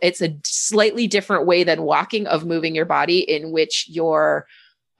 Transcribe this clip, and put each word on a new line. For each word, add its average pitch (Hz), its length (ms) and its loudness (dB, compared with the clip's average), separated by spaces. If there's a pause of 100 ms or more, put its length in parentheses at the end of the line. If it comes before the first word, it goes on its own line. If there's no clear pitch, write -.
it's 180 220 0
a 160 220 -2
slightly 214 640 0
different 190 380 0
way 175 180 4
than 165 180 0
walking 160 460 0
of 165 160 0
moving 165 300 -2
your 160 100 0
body 160 340 2
in 160 320 -2
which 160 380 -2
your, 156 580 0 (540)